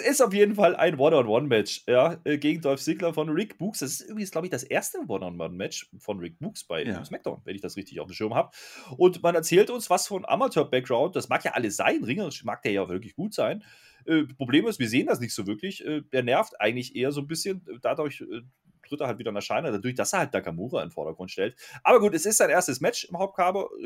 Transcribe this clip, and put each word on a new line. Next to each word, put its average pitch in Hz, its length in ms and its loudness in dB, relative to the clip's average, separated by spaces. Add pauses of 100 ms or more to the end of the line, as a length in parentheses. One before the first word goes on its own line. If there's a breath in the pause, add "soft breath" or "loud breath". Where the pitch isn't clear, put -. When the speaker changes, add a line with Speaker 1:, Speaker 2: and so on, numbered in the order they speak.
Speaker 1:
ist 277 160 2
auf 214 140 6
jeden 208 220 6
Fall 185 180 6
ein 165 240 2
One-on-One-Match, 127 880 4
ja, 131 380 4
äh, 147 120 2
gegen 151 260 0
Dolph 139 180 0
Ziggler 160 340 -2
von 156 160 -2
Rick 160 260 -2
Books. 208 220 -6
Das 143 140 -6
ist - 160 -8
übrigens, 214 240 -8
glaub 165 120 -4
ich, 180 60 -10
das 131 140 -4
erste 202 420 -4
One-on-One-Match 90 840 -8 (100)
von 101 200 -8
Rick 85 220 -12
Books - 240 -10
bei 82 180 -6
Speaker 2:
Ja. 101 220 -6
Speaker 1:
SmackDown, - 400 -10
wenn 95 100 -10
ich 98 80 -12
das - 140 -10
richtig - 240 -12
auf 80 80 -10
dem 90 60 -16
Schirm 110 200 -4
hab. - 220 -2 (400 loud breath)
Und 180 260 6
man 175 140 4
erzählt 170 340 4
uns 240 180 -6
was - 200 2
von 196 180 -6
Amateur-Background. 147 880 2
Das 123 140 -4
mag 131 160 0
ja 156 80 -2
alles 113 240 -2
sein. 180 260 2
Ringerisch 175 420 -4
mag - 180 -6
der 110 100 0
ja 95 160 0
wirklich 92 260 -8
gut 208 200 -8
sein. 147 280 -2 (420 soft breath)
Äh, 156 200 2
Problem 135 420 0
ist, 226 140 -4
wir 120 80 0
sehen 131 180 2
das 196 140 0
nicht 117 120 -6
so 104 140 -6
wirklich. 107 400 -8
Äh, 151 160 -4 (100)
der 127 120 0
nervt 139 360 0
eigentlich 123 360 -2
eher 127 160 0
so 143 80 -4
ein 143 80 -10
bisschen. 180 360 -6 (180)
Dadurch, 139 380 -4
äh, 113 200 -12 (440)
tritt 143 160 -10
er 143 60 -4
halt 120 140 -6
wieder 110 100 -4
in 101 60 -8
Erscheinung, 120 340 -2
dadurch, 110 240 -4
dass 104 180 -2
er 196 60 0
halt 147 140 -2
Nakamura 95 500 -4
in 78 60 -8
den - 40 -16
Vordergrund 82 380 -8
stellt. 104 240 -4 (300 loud breath)
Aber 233 160 8
gut, 202 140 4
es 160 120 -2
ist 214 120 2
sein 175 120 4
erstes 147 300 2
Match - 240 -2
im 175 120 -12
Hauptkader, 190 520 0 (180)